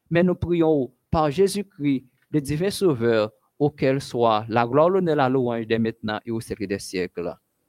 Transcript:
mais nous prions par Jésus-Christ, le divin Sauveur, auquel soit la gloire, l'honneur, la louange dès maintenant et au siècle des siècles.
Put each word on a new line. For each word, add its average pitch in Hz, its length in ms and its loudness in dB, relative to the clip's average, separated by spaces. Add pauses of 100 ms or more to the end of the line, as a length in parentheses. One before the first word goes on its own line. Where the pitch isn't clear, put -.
(120)
mais 170 100 4
nous 180 120 2
prions 160 560 0 (200)
par 156 200 2
Jésus-Christ, 180 760 -2 (260)
le 151 120 0
divin 151 260 -2
Sauveur, 117 640 2 (260)
auquel 139 400 0
soit 117 480 0
la 117 200 2
gloire, 147 240 2
l'honneur, 175 260 0
la 139 100 2
louange 120 400 -2
dès 113 120 0
maintenant 113 480 -4
et 117 40 -10
au 113 80 -4
siècle 104 280 -8
des 98 120 -4
siècles. 90 560 -8 (340)